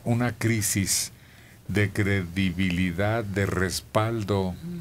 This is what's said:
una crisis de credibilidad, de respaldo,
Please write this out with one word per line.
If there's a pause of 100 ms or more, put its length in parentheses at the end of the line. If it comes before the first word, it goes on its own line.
una
crisis (560)
de
credibilidad,
de
respaldo, (260)